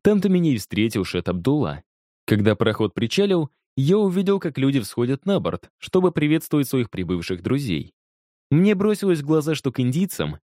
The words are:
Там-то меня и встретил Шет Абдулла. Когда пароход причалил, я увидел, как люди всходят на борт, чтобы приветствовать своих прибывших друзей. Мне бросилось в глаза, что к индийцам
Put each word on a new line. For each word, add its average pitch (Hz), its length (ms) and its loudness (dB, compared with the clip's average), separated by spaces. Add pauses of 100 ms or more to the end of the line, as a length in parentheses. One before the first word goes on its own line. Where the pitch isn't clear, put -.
Там-то 208 260 2
меня 180 240 2
и 120 60 2
встретил 107 480 -2
Шет - 240 -4
Абдулла. 90 560 -2 (400)
Когда 104 320 2
пароход 110 360 0
причалил, 175 580 0 (260)
я 147 200 2
увидел, 196 440 0
как 160 160 -6
люди 135 240 2
всходят 123 440 -4
на 196 140 0
борт, - 380 -6
чтобы 180 340 0
приветствовать 151 560 0
своих 127 220 -2
прибывших 90 520 -4
друзей. 101 520 -4 (580)
Мне 190 240 4
бросилось 196 460 0
в 139 40 -10
глаза, 156 300 2
что 135 160 -4
к - 80 -6
индийцам 123 600 -2 (120)